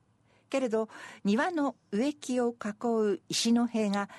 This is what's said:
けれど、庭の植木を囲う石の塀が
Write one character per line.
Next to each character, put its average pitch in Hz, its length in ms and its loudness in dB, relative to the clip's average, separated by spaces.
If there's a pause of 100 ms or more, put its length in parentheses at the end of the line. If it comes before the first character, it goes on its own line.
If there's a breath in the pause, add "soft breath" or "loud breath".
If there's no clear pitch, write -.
(480 soft breath)
け 269 120 -2
れ 254 80 0
ど、 220 200 0 (360 loud breath)
庭 247 260 2
の 285 260 -2 (140)
植 262 240 0
木 247 260 -4
を 240 140 0
囲 220 600 0
う - 140 -6
石 - 240 2
の 240 140 4
塀 220 240 -2
が 202 180 -2 (100 loud breath)